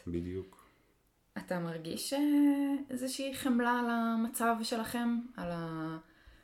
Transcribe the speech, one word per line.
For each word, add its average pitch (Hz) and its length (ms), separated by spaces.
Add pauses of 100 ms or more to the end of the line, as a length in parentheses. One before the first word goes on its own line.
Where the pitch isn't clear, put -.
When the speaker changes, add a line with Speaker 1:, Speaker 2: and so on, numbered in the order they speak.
Speaker 1:
בדיוק. 87 600 (680)
Speaker 2:
אתה 180 220
מרגיש, 165 540
אה, 277 60 (720)
איזושהי 262 460
חמלה 240 440
על 240 100
המצב 226 720
שלכם? 233 560 (160)
על 175 160
ה-, 160 460 (460)